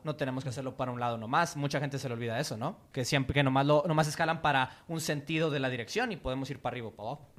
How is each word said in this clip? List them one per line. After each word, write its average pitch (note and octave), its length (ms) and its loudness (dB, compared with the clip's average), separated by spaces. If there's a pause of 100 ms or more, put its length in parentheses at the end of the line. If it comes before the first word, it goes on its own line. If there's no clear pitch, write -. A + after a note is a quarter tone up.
No D3+ 120 -4
tenemos C3 280 -2
que C#3 80 -6
hacerlo C3 260 -6
para B2 140 -2
un B2 80 -6
lado A#2+ 180 0
nomás. C#3+ 400 0
Mucha C#3+ 220 -2
gente C#3+ 180 -2
se C3+ 100 -6
le A#2+ 60 -2
olvida A#2 260 -2
eso, C#3+ 160 -4
¿no? C#3 220 -4 (140)
Que C3 120 -2
siempre C3+ 300 2
que C#3+ 100 6
nomás C3+ 220 4
lo, D3 220 6
nomás D#3 200 4
escalan D#3+ 360 0
para C3+ 440 2
un D#3+ 140 -4
sentido D#3+ 480 0
de C#3+ 100 0
la C3 100 0
dirección B2+ 420 -2
y E3 60 -6
podemos C3 340 -4
ir C3 100 -8
para A#2+ 120 -4
arriba A#2 160 -8
o - 20 -10
para G#2+ 180 -10
abajo. C#3+ 280 -12